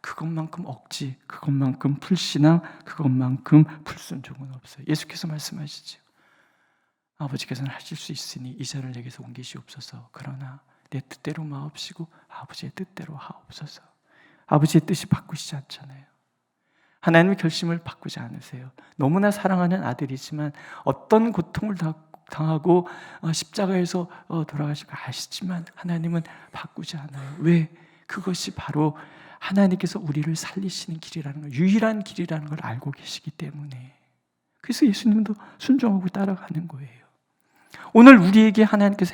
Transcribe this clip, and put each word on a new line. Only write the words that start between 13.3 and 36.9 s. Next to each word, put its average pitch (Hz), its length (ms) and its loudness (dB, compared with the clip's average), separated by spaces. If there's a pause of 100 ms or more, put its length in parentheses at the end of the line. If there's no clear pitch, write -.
아버지의 151 400 4
뜻이 - 220 -4
바꾸시지 - 480 -8
않잖아요. 139 500 -18 (960)
하나님의 175 360 6
결심을 165 460 -4
바꾸지 - 360 -14
않으세요. 123 520 -16 (240)
너무나 175 340 2
사랑하는 185 540 0
아들이지만, 139 680 -6 (320)
어떤 220 480 2
고통을 202 440 -6
다-, 165 180 -4 (380)
당하고, 160 560 2 (340)
어, 165 100 -4
십자가에서, 180 800 -2 (180)
어, 165 180 -4
돌아가실 147 420 -6
거 - 180 -16
아시지만 175 600 -8 (100)
하나님은 170 480 -4 (280)
바꾸지 - 460 -14
않아요. 139 420 -14
왜? 165 320 4 (360)
그것이 - 480 -6
바로 151 420 -2 (400)
하나님께서 190 640 0
우리를 151 360 -4
살리시는 175 640 -8
길이라는 143 420 -12
걸, 147 120 -12
유일한 208 500 2
길이라는 160 440 -8
걸 156 140 -8
알고 120 300 -8
계시기 - 380 -14
때문에. 143 680 -14 (640)
그래서 254 260 0
예수님도 214 480 2 (240)
순종하고 202 500 2
따라가는 185 580 -4
거예요. 139 380 -18 (880)